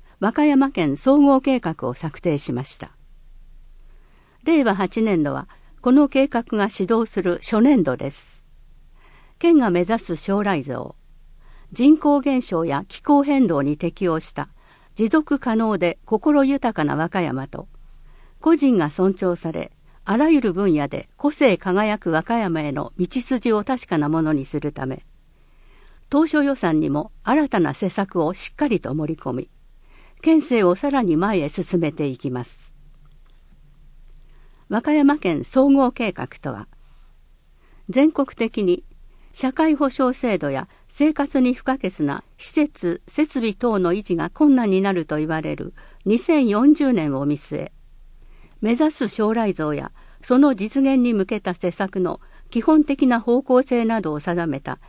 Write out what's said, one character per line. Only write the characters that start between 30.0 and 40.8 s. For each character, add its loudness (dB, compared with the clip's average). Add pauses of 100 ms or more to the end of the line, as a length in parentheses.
県 4
政 2
を 2
さ -4
ら 2
に 2
前 0
へ -2
進 -4
め -2
て -4
い -6
き -6
ま -6
す。 -20 (1900)
和 -2
歌 -2
山 4
県 -4
総 2
合 4
計 -4
画 -8 (140)
と -8
は、 -12 (1200)
全 2
国 -2
的 -4
に 0 (480)
社 -4
会 2
保 0
障 0
制 -2
度 -4
や -6 (200)